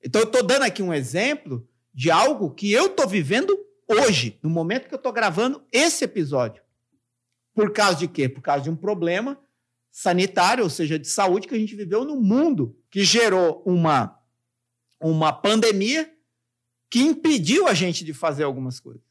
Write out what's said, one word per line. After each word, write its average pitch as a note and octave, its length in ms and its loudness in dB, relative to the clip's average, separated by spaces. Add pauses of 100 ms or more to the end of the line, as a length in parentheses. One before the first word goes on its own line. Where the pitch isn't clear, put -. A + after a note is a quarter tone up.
Então, G#3 180 0
eu A3 80 2
tô B3 120 2
dando B3+ 220 2
aqui G#3+ 200 -2
um F3+ 100 -2
exemplo D3 720 -4 (260)
de C3+ 180 0
algo G#3 420 2
que G3+ 180 -4
eu D4+ 180 4
tô E4 180 0
vivendo G#3+ 500 0 (300)
hoje, F3 540 0
no D#3 80 -4
momento E3+ 380 -2
que - 60 -14
eu C4+ 60 -8
tô B3 120 -4
gravando A3 600 -2
esse D4+ 320 2
episódio. C#3 600 -4 (920)
Por G#3 180 0
causa G3+ 260 2
de E3 100 -4
quê? C#3 200 -2
Por C3 140 -8
causa C#3+ 220 -2
de D3+ 60 -4
um E3 60 -4
problema G3 640 -4 (520)
sanitário, F#3+ 720 0
ou F3+ 60 0
seja, D#3 300 -4
de C#3+ 80 -12
saúde F#3+ 400 0
que C4+ 80 -6
a A3 40 0
gente G#3+ 160 -4
viveu G#3 280 -4
no D4+ 140 -6
mundo, A3+ 600 2 (140)
que G3 120 -2
gerou F#3 600 2
uma, D#3+ 540 0 (800)
uma D#3 320 0
pandemia A3 800 0 (800)
que A#3 100 0
impediu C#4+ 680 2
a G#3 60 4
gente F3 300 -2
de D#3 100 -10
fazer D3+ 300 -2
algumas C3 360 -6
coisas. A#2+ 320 -20